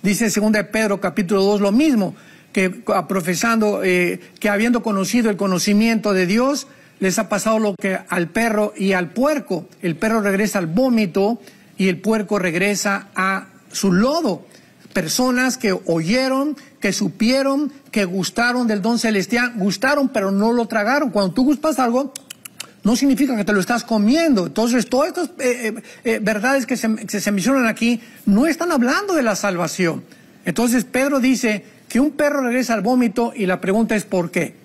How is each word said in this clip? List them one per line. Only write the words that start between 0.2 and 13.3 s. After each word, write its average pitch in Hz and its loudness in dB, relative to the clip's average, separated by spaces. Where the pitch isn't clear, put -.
segunda 214 2
de 196 -4
Pedro 208 -2
capítulo 196 0
dos 202 2
lo 202 2
mismo, 233 2
que, 185 -2
ah, 175 0
profesando, 196 0
eh, 180 0
que 208 0
habiendo 226 0
conocido 214 0
el 185 -2
conocimiento 208 2
de 185 2
Dios, 247 0
les 190 0
ha 220 -2
pasado 214 0
lo 208 0
que 190 -4
al 175 -2
perro 208 0
y 190 0
al 175 -2
puerco. 240 -2
El 170 -2
perro 220 0
regresa 202 0
al 170 -4
vómito 214 0
y 190 2
el 170 -2
puerco 208 -2
regresa 196 -2
a 190 -2